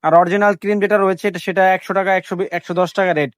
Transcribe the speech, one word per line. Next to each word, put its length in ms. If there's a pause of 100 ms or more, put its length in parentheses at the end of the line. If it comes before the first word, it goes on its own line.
আর 100
অরিজিনাল 420
ক্রিম 240
যেটা 180
রয়েছে 300
এটা, 120
সেটা 240 (100)
একশো 200
টাকা, 220
একশো, 200 (160)
একশো 220
দশ 200
টাকা 200
রেট। 240